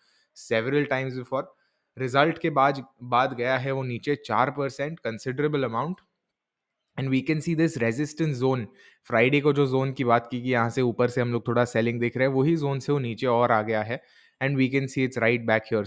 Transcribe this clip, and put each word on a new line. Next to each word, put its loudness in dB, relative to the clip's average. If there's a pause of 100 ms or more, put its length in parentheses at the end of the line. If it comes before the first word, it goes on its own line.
(340)
several 0
times -4
before। -6 (540)
रिजल्ट 2
के -2
बाद, 2 (200)
बाद 0
गया 0
है -4
वो -4
नीचे -4 (100)
चार 2
परसेंट, -6
considerable -2
amount। -4 (960)
And -2
we 2
can 0
see 0
this 2
resistance -2
zone, 0 (380)
फ्राइडे 4
को 4
जो 4
जोन 0
की -4
बात 4
की -6
कि -2
यहाँ 2
से 0
ऊपर 2
से -2
हम 0
लोग -2
थोड़ा 2
सेलिंग 0
देख -2
रहे 2
हैं, -2
वही 2
जोन -2
से -2
वो 2
नीचे -4
और 4
आ 4
गया 0
है। -6 (420)
And 0
we 4
can -2
see 0
it's -6
right 2
back 0
here। 0